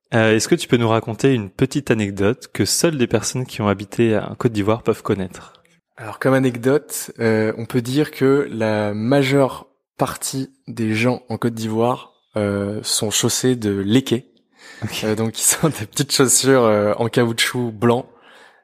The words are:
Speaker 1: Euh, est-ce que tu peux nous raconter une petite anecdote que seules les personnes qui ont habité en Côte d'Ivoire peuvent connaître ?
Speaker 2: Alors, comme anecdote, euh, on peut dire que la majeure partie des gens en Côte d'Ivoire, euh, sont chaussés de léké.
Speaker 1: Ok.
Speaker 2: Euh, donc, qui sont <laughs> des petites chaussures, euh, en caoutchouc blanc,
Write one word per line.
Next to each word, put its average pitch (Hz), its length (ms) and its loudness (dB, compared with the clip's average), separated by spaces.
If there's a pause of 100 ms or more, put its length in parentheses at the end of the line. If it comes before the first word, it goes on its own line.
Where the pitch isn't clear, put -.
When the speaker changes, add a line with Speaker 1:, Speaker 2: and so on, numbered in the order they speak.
(120)
Speaker 1:
Euh, 110 240 4
est-ce - 120 -2
que 175 80 2
tu - 120 -10
peux 127 80 4
nous 120 120 2
raconter 113 460 0
une 104 160 -4
petite 135 400 -2
anecdote 101 640 0
que 107 120 0
seules 160 320 0
les 120 100 2
personnes 127 400 -2
qui - 160 -8
ont 104 60 2
habité 104 500 0
en - 160 -6
Côte 117 180 -2
d'Ivoire 107 300 -2
peuvent - 200 -2
connaître ? - 520 -6 (420)
Speaker 2:
Alors, 107 220 -14
comme 135 160 2
anecdote, 131 840 -2
euh, 110 380 2
on 113 80 -8
peut 127 160 -2
dire 135 280 -2
que 135 400 2
la 107 420 0
majeure 131 760 0 (280)
partie 135 540 -6 (160)
des 113 280 -2
gens 120 340 0
en 110 80 -6
Côte 117 180 -4
d'Ivoire, 113 600 -2 (220)
euh, 101 460 -2
sont - 280 -2
chaussés 127 460 0
de 107 140 -2
léké. 110 640 0 (500)
Speaker 1:
Ok. - 220 -6
Speaker 2:
Euh, 107 100 0
donc, 113 180 -2
qui - 100 -8
sont - 260 2
<laughs> - 120 -2
des 110 60 -6
petites - 260 -4
chaussures, 131 500 4
euh, 104 340 4
en 117 120 -2
caoutchouc 120 640 0
blanc, 120 340 2 (580)